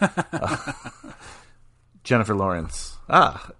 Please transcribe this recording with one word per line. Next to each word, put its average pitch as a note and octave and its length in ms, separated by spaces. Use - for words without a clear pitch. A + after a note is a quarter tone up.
<laughs> - 320
Uh, - 800
Jennifer A2 300
Lawrence. F2+ 600
Ah, - 500